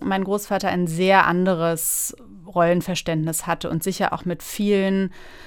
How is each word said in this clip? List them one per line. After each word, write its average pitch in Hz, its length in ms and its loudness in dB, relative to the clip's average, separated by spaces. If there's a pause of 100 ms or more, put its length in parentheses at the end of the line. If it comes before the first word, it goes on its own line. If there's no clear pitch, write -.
mein 190 220 0
Großvater 202 420 -2
ein 180 200 0
sehr 185 380 4
anderes 170 880 0 (300)
Rollenverständnis 170 1000 0
hatte 170 220 -2
und 165 140 -2
sicher 190 300 0
auch 160 100 -6
mit 170 180 -4
vielen 196 680 0 (360)